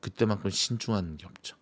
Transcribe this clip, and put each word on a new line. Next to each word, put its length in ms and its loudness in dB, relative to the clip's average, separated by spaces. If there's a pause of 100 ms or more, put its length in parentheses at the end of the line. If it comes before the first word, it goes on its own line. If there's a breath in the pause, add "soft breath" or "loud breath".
그때만큼 480 2
신중한 680 0
게 80 -14
없죠. 360 -14